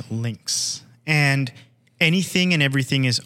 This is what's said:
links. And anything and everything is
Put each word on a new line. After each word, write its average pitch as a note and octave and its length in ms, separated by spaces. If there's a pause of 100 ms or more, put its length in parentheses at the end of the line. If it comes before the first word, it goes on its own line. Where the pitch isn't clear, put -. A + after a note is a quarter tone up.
links. - 720 (240)
And C#3 460 (480)
anything F3+ 540
and D3+ 100
everything C3+ 420
is A#2+ 200